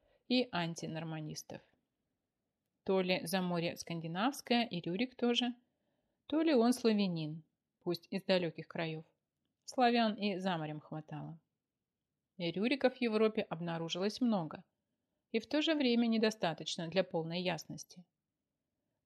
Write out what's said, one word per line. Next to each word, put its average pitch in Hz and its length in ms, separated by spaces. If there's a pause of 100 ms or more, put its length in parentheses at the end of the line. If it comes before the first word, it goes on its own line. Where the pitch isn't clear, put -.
(280)
и 247 240
антинорманистов. 160 1080 (1200)
То 190 160
ли 180 260
Заморье 175 520
скандинавское 196 880
и 175 160
Рюрик 190 340
тоже, 240 380 (720)
то 311 160
ли 320 120
он 240 200
славянин, 175 680 (420)
пусть 175 260
из 190 140
далёких 175 440
краёв. 160 380 (580)
Славян 240 480
и 202 240
за 185 220
морем 151 220
хватало. 151 600 (1000)
И 170 140
Рюриков 254 420
в - 60
Европе 220 480
обнаружилось 165 720
много, 196 420 (720)
и 226 80
в - 60
то 302 160
же 320 120
время 240 320
недостаточно 214 800
для 180 160
полной 170 380
ясности. 175 640 (1000)